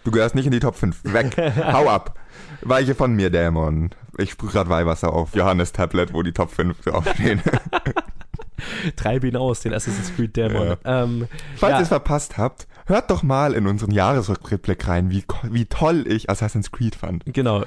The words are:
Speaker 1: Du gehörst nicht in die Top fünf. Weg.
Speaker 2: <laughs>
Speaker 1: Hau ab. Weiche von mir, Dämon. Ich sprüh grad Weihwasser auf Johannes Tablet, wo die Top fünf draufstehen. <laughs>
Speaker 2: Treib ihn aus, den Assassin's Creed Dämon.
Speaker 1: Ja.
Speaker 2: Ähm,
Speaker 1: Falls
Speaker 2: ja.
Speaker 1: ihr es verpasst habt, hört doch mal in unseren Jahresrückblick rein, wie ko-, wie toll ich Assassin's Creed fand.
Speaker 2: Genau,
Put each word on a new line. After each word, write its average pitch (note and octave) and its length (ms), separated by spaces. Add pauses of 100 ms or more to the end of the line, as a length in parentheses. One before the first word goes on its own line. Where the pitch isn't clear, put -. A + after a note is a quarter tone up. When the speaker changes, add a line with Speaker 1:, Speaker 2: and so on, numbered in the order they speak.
Speaker 1:
Du A2+ 80
gehörst A2+ 240
nicht C3+ 100
in C#3 60
die A#2+ 80
Top B2 160
fünf. - 300
Weg. A2+ 320
Speaker 2:
<laughs> D#3 340
Speaker 1:
Hau C#3 160
ab. - 320 (420)
Weiche C3 340
von B2 200
mir, F#2+ 140
Dämon. E2 640 (260)
Ich F#2+ 140
sprüh - 180
grad F#2+ 180
Weihwasser E2 460
auf E2 220
Johannes F2+ 360
Tablet, F2 420
wo D#2+ 80
die E2+ 120
Top F2 180
fünf - 300
draufstehen. F2+ 680
<laughs> - 1500
Speaker 2:
Treib B2+ 300
ihn A#2+ 100
aus, B2+ 260
den - 120
Assassin's G2 420
Creed A#2 220
Dämon. F#2 480
Speaker 1:
Ja. B2+ 180
Speaker 2:
Ähm, A#2+ 240 (280)
Speaker 1:
Falls - 160
Speaker 2:
ja. C3+ 80
Speaker 1:
ihr F3 40
es E3 60
verpasst - 480
habt, A2+ 300 (180)
hört G#3+ 260
doch F3+ 100
mal C#3 320
in G#2 140
unseren G2+ 240
Jahresrückblick G#2 960
rein, F2+ 220
wie F#2+ 140
ko-, - 280
wie A#2 140
toll D#3+ 420
ich A2 220
Assassin's G#2 420
Creed A2+ 240
fand. - 300
Speaker 2:
Genau, A#2+ 420